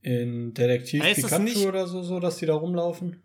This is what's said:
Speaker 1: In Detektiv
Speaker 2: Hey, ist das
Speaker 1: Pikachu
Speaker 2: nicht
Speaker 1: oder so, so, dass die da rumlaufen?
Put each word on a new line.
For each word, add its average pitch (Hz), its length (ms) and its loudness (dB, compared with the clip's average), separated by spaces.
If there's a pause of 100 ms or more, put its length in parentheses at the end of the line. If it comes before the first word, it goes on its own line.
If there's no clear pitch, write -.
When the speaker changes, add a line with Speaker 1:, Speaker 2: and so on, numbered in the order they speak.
Speaker 1:
In 120 520 -2
Detektiv 123 500 2
Speaker 2:
Hey, 175 80 4
ist 175 120 2
das 117 80 -2
Speaker 1:
Pikachu 175 120 4
Speaker 2:
nicht 226 220 0
Speaker 1:
oder 190 220 0
so, 180 160 -6
so, 180 160 -4
dass 175 180 -2
die - 80 -4
da 156 100 4
rumlaufen? 175 680 -2